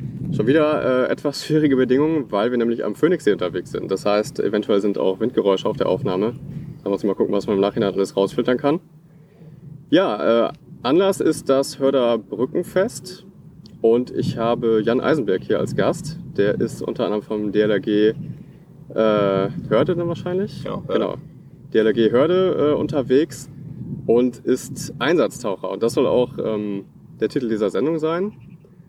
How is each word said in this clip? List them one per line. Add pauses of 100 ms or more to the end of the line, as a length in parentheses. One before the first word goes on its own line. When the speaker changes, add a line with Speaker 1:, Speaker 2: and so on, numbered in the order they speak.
(320)
Speaker 1:
Schon
wieder,
äh,
etwas
schwierige
Bedingungen,
weil
wir
nämlich
am
Phoenixsee
unterwegs
sind.
Das
heißt,
eventuell
sind
auch
Windgeräusche
auf
der
Aufnahme. (480)
Da
muss
ich
mal
gucken,
was
man
im
Nachhinein
alles
rausfiltern
kann. (1080)
Ja,
äh, (300)
Anlass
ist
das
Hörder
Brückenfest (560)
und
ich
habe
Jan
Eisenberg
hier
als
Gast. (180)
Der
ist
unter
anderem
vom
D
L
R
G,
äh, (800)
Hörde
dann
wahrscheinlich?
Speaker 2:
Genau,
Hörde.
Speaker 1:
Genau. (580)
D
L
R
G
Hörde,
äh,
unterwegs (560)
und
ist
Einsatztaucher.
Und
das
soll
auch,
ähm, (340)
der
Titel
dieser
Sendung
sein. (560)